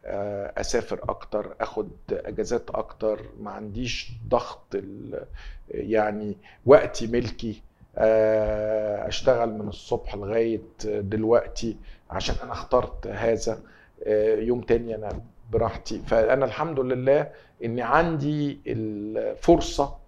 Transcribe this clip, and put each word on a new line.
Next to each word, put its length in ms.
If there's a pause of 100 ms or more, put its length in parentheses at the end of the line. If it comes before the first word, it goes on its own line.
آه، 560
أسافر 480
أكتر، 520
أخد 300 (220)
أجازات 580
أكتر، 500 (200)
ما 100
عنديش 640 (160)
ضغط 460
ال-، 500 (460)
يعني 680 (300)
وقتي 400
ملكي، 560 (340)
آه، 1120
أشتغل 440
من 160
الصبح 460
لغاية 480 (220)
دلوقتي 920 (340)
عشان 320
أنا 100
اخترت 540
هذا، 560 (420)
آه، 320
يوم 240
تاني 340
أنا 260 (320)
براحتي. 540
فأنا 380
الحمد 360
لله 500 (340)
إن 160
عندي 880
الفرصة 1300 (120)